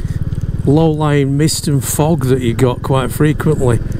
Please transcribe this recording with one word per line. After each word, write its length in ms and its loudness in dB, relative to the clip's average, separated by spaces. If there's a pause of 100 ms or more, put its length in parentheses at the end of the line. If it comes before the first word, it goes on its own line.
(640)
low-lying 720 2
mist 320 0
and 160 0
fog 420 0
that 140 2
you 140 0
got 280 0
quite 280 0
frequently. 680 0 (220)